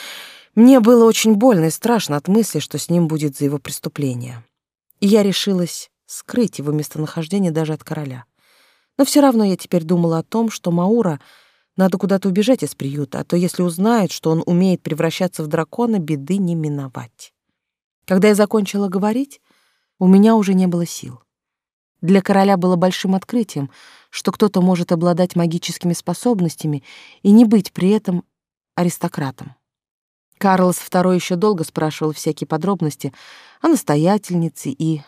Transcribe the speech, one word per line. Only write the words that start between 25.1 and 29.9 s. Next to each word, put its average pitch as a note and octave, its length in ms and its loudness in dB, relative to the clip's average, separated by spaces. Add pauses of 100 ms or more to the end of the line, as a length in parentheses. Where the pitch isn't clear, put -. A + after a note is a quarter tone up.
магическими E3+ 580 -2
способностями E3+ 880 -4 (400)
и G3+ 80 4
не A3+ 120 10
быть G#3 300 2
при F#3 160 0
этом G3+ 340 -2 (520)
аристократом. E3 800 -6 (800)